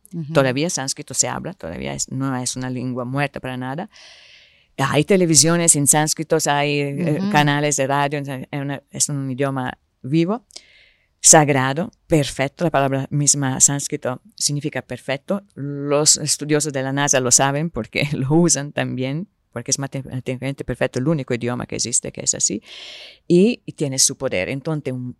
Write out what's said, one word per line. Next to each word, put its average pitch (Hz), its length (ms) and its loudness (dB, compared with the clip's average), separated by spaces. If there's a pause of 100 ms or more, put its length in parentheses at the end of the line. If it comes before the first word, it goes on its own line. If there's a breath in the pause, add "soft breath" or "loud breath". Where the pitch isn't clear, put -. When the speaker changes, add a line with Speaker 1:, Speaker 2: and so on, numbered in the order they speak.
(140)
Speaker 1:
Ujú. 160 180 -8
Speaker 2:
Todavía 139 380 2
sánscrito 135 420 -6
se - 140 0
habla, 127 280 -6
todavía 131 380 -8
es, 139 200 -6
no 135 240 -2
es 127 180 -4
una 127 160 -6
lengua 127 340 -6
muerta 135 360 -4
para 127 160 -8
nada. 135 340 -8 (880 loud breath)
Hay 139 260 2
televisiones 170 680 4
en 143 140 0
sánscritos, 156 580 2
hay, 147 340 2
eh, 143 400 -2
Speaker 1:
Ujú. - 100 -2
Speaker 2:
canales 147 460 4
de 135 120 0
radio, 143 320 0
es 139 80 -8 (240)
una, 139 380 -6
es - 180 -2
un 139 220 -4
idioma 131 460 -2 (260)
vivo, 170 420 0 (800 loud breath)
sagrado, 139 680 4 (160)
perfecto, 143 580 0
la 160 60 2
palabra 135 400 2
misma 139 500 0
sánscrito 139 600 0 (160)
significa 143 460 -2
perfecto. 139 600 -6 (120)
Los 143 640 2
estudiosos 147 540 -2
de 135 100 -4
la 135 100 -2
nasa 139 280 2
lo 123 100 2
saben 139 400 2
porque - 360 -4
<laughs> 147 60 -4
lo 135 220 0
usan 156 380 2
también, 131 560 -4 (240)
porque 123 180 -8
es - 80 -2
matemáticamente 131 880 -8
perfecto, - 340 -4
el 131 100 -2
único 147 260 -2
idioma 120 320 -4
que - 100 -10
existe - 360 -6
que - 100 -14
es - 120 0
así. - 280 -4 (640 loud breath)
Y, 185 380 4
y - 80 -14
tiene 135 260 -4
su - 180 2
poder. 104 340 0
Entonces 139 420 -4
un, 123 280 -8